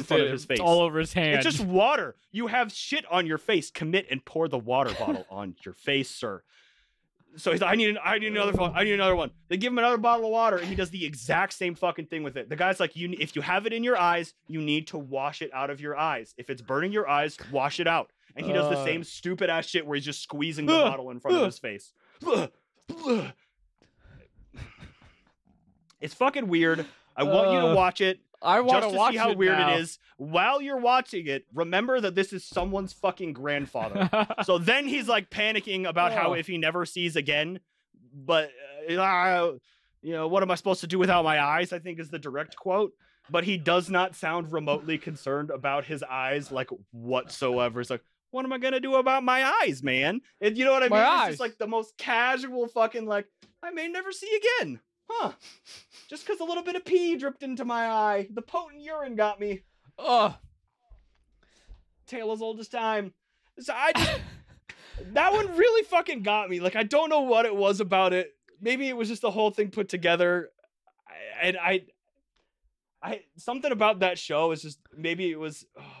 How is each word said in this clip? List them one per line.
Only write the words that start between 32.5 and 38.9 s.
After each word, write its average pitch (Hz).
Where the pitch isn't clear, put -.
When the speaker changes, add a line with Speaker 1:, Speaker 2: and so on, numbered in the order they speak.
Speaker 2:
fucking 180
grandfather. 143
Speaker 1:
<laughs> 214
Speaker 2:
So 180
then 247
he's, 254
like, 214
panicking 202
about 175
how 175
Speaker 1:
Ugh. 170
Speaker 2:
if 165
he 180
never 165
sees 170
again, 151
but, 147
uh, 180